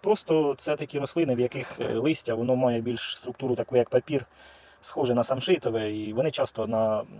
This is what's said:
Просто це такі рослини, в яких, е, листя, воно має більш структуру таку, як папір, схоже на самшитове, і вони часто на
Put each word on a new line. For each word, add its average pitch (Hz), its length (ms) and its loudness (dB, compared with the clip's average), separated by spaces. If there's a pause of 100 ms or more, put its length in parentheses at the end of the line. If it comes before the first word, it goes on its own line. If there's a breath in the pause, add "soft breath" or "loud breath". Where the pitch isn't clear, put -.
Просто 156 580 2
це 151 180 -2
такі 147 220 -6
рослини, 135 360 0
в 117 60 0
яких, - 400 -2
е, - 140 -2
листя, 139 400 0
воно 123 220 2
має 123 240 2
більш 117 360 -4
структуру - 380 -4
таку, - 220 -2
як 120 140 4
папір, 127 360 0 (540 loud breath)
схоже 123 340 0
на 120 80 4
самшитове, 117 720 0
і 107 200 -6
вони 135 180 0
часто - 360 -2
на 110 380 0 (160)